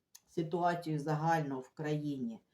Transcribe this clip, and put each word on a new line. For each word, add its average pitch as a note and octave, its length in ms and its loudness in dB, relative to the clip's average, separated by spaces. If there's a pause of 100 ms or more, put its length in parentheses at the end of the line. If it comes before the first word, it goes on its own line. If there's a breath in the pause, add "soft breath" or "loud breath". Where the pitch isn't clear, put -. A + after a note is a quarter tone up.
(280)
ситуацію E3+ 720 0
загально D3 600 0
в - 100 -14
країні. D3 680 -4 (140)